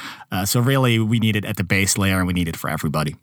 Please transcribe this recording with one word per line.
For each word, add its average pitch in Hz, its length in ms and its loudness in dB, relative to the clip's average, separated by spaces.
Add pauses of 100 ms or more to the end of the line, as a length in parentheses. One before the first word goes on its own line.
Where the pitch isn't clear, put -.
(320)
Uh, 98 140 -2
so 123 120 0
really, 123 400 4
we 110 220 2
need 110 160 2
it 101 80 -2
at 101 140 -6
the 95 60 -2
base 98 340 2
layer, 98 200 2
and 90 80 2
we 90 60 0
need 87 160 0
it 82 80 -6
for - 140 -8
everybody. 76 520 -4